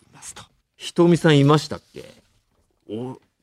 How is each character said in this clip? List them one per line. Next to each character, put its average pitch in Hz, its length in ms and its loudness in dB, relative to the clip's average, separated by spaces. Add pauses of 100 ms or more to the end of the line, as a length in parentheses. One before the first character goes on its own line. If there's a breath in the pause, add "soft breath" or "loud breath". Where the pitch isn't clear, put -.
(140)
ま - 80 -20
す - 140 -20
と。 - 80 -20 (320)
ひ - 180 -18
と 175 140 2
み 170 100 4
さ 165 120 0
ん 147 100 4
い 139 40 4
ま 147 140 4
し 147 100 -4
た 92 100 -12
っ - 40 -20 (120)
け？ - 280 -20 (680)
お、 120 300 -12 (240)